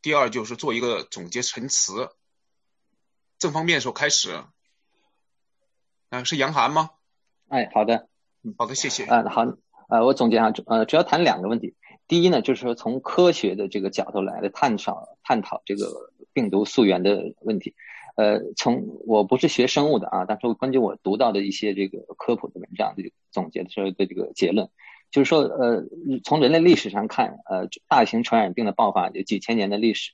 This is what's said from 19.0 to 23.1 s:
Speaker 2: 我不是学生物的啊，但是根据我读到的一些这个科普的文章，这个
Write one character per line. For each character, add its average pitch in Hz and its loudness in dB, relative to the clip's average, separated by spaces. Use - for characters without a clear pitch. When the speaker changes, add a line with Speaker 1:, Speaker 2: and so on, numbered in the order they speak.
Speaker 2:
我 107 6
不 101 2
是 170 2
学 123 2
生 147 2
物 135 4
的 95 -2
啊， 95 -2
但 104 -4
是 117 0
根 131 -2
据 131 2
我 110 2
读 101 -2
到 120 4
的 98 0
一 101 -2
些 101 -2
这 98 -2
个 - -12
科 - -2
普 - -10
的 87 -16
文 87 -16
章， 107 -2
这 98 -10
个 - -10